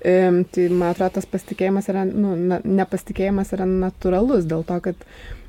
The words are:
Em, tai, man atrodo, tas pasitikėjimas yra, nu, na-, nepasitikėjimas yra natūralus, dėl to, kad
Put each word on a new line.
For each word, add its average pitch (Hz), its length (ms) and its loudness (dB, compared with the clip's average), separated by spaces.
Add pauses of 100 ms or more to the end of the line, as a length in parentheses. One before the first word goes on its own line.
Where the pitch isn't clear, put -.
Em, 180 420 4
tai, 180 240 -2
man 175 240 2
atrodo, 185 240 0
tas 196 120 -4
pasitikėjimas 196 600 -2
yra, 190 160 -2
nu, 196 320 0
na-, 175 260 0
nepasitikėjimas 190 920 -2
yra 190 140 -2
natūralus, 185 800 0
dėl 160 180 -2
to, 175 160 -2
kad - 240 -6 (440)